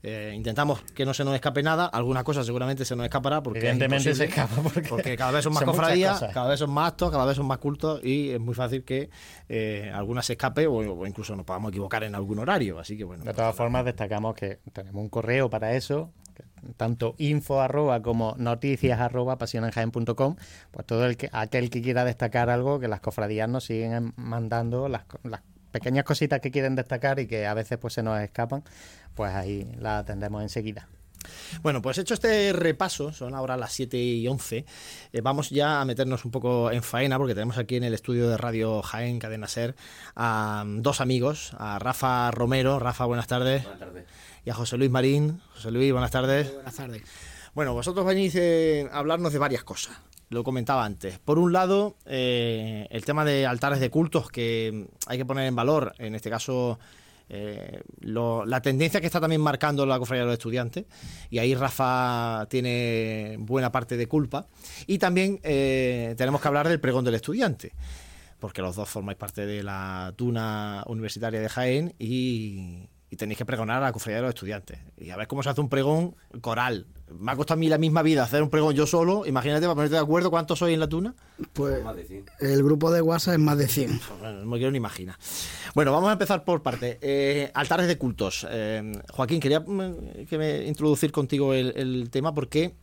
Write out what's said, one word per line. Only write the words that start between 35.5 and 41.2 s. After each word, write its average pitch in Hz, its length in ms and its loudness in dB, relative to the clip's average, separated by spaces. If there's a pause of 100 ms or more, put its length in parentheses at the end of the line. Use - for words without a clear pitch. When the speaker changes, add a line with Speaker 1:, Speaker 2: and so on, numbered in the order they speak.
Speaker 1:
a 135 40 0
meternos 127 380 0
un 120 60 -6
poco 120 420 2
en 120 120 -2
faena, 131 340 0
porque 131 160 2
tenemos 110 240 -2
aquí 123 200 -2
en 120 60 0
el 117 120 0
estudio 120 340 0
de 113 80 2
Radio 110 460 -2
Jaén, 120 340 -4
Cadena 110 300 -8
ser, 120 280 -4 (400)
a, 107 480 0
mm, 104 200 -4
dos 143 180 0
amigos, 131 560 0